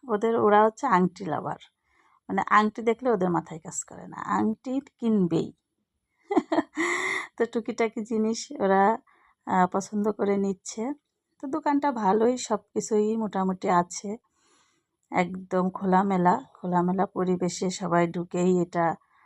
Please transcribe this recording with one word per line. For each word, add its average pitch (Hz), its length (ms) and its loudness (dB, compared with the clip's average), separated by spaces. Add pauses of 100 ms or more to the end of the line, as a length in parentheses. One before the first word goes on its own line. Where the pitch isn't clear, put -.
ওদের, 226 280 0
ওরা 214 280 4
হচ্ছে 220 220 -2
আংটি 185 380 2
লাভার, 151 360 -6 (680)
মানে 196 220 -2
আংটি 214 320 0
দেখলে 233 280 0
ওদের 185 200 2
মাথায় 165 300 -4
কাজ - 240 -12
করে 180 240 -18
না, - 80 -16
আংটি 220 640 -2 (180)
কিনবেই। 175 540 0 (800)
<laughs> 349 1040 -2
তো - 80 0
টুকিটাকি 226 600 -4
জিনিস 220 560 -2
ওরা, 196 380 4 (480)
আহ, 185 200 4
পছন্দ 208 460 -2
করে 202 240 0
নিচ্ছে। 196 560 -4 (500)
তো - 40 -14
দোকানটা 285 460 0
ভালোই, 226 460 2
সব 220 200 -4
কিছুই 214 580 -2
মোটামুটি 190 540 -2
আছে, 180 460 0 (960)
একদম 185 600 -2
খোলামেলা, 185 640 2 (200)
খোলামেলা 180 520 0
পরিবেশে 185 640 -2
সবাই 175 360 0
ঢুকেই 175 460 0 (100)
এটা 170 340 0 (300)